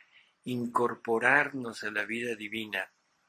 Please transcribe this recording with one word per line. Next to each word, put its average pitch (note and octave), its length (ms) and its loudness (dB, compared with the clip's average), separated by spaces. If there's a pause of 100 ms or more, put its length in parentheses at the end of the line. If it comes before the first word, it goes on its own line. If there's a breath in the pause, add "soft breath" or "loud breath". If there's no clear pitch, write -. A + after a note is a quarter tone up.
(440 loud breath)
incorporarnos A#2+ 1400 2
a G#2+ 60 -4
la G#2 140 -2
vida A#2 320 -4
divina, G#2 540 -6 (380)